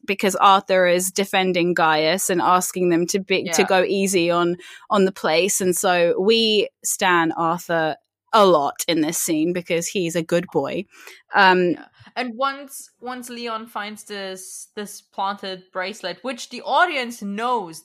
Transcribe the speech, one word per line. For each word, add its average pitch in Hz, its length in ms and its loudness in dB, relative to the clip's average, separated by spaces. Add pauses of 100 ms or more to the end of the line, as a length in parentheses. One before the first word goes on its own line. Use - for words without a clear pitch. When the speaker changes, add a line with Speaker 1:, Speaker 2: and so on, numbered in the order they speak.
Speaker 1:
because 196 320 -2
Arthur 190 500 4
is 185 240 2
defending 185 640 0
Gaius 160 560 2
and 175 100 0
asking 180 500 2
them 170 180 2
to 202 100 0
be, 190 320 -2
to 165 120 4
Speaker 2:
Yeah. 185 60 -2
Speaker 1:
go 185 140 4
easy 190 480 0
on, 175 260 0 (340)
on 196 140 4
the 190 80 2
place. 180 480 0
And 185 160 0
so 175 440 2
we 220 480 2 (160)
stan 175 480 2
Arthur 165 640 -2 (360)
a 214 140 6
lot 151 420 4
in 160 140 0
this 160 160 -2
scene 160 340 -2
because 170 340 -4
he's 175 300 -4
a 170 60 0
good 175 300 0
boy. 143 340 -4 (480)
Um, 185 380 6
Speaker 2:
Yeah. - 120 -10 (320)
And 240 200 -8
once, 269 540 -6 (100)
once 247 300 -12
Leon 233 380 -10
finds 208 360 -10
this, 190 680 -12
this 208 260 -12
planted 196 640 -8 (100)
bracelet, 185 500 -8
which 247 280 -10
the 247 120 -14
audience 262 600 -2
knows 202 640 -6